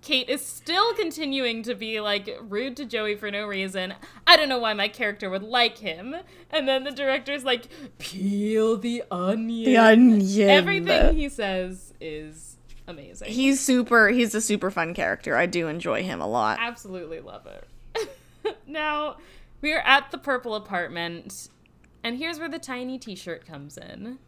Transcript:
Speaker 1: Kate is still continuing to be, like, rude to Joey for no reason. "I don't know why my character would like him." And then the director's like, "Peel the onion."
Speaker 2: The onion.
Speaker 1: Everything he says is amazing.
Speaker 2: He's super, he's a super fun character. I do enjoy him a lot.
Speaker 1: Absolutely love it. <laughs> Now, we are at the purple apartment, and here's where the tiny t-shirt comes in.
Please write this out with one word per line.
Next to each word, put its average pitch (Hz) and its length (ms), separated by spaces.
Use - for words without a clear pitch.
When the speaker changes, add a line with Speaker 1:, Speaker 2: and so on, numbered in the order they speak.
Speaker 1:
Kate 262 280
is 277 160
still 403 500
continuing 269 680
to 233 120
be, 220 260
like, 208 280
rude 233 360
to 285 80
Joey 214 300
for 208 160
no 202 160
reason. 190 460
"I 339 80
don't 311 140
know 254 100
why 226 140
my 208 160
character 208 400
would 190 140
like 233 340
him." 202 380
And 294 160
then 269 160
the 285 80
director's 277 540
like, 247 220
"Peel 208 800
the 233 320
onion." 220 560
Speaker 2:
The 254 120
onion. 220 720
Speaker 1:
Everything 349 680
he 285 140
says 185 720
is 156 560
amazing. 180 440
Speaker 2:
He's 262 300
super, 233 480
he's 240 260
a 220 60
super 202 280
fun 170 240
character. 151 440
I 170 80
do 175 240
enjoy 165 340
him 151 180
a 78 60
lot. 107 320
Speaker 1:
Absolutely 185 640
love 107 260
it. - 600
<laughs> - 240
Now, 302 500
we 302 100
are 320 140
at 277 260
the 311 60
purple 254 380
apartment, 170 920
and 233 140
here's 320 220
where 330 100
the 320 100
tiny 254 400
t-shirt 185 480
comes 147 300
in. 247 500